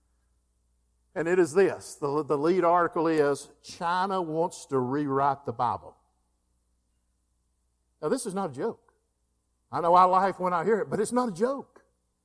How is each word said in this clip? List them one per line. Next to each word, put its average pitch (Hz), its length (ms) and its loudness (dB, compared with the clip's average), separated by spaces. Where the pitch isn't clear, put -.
And 165 140 -4
it 180 100 4
is 160 140 2
this. 165 480 0
The, 147 240 -2
the 147 140 0
lead 170 260 2
article 170 420 2
is, 143 440 2
"China 185 600 -4
wants 165 440 -4
to 135 120 -2
rewrite 139 680 0
the 123 80 -6
Bible." 113 420 -4
Now, 151 80 -6
this 262 160 -2
is 180 100 -8
not 190 160 -6
a - 40 -12
joke. 180 400 -10
I 139 120 -4
know 170 100 4
I 180 140 8
laugh 185 340 0
when 180 140 -2
I 165 100 -2
hear 202 160 0
it, 147 80 -6
but 156 120 -4
it's 214 120 -4
not 247 160 0
a 208 40 -6
joke. 240 520 -6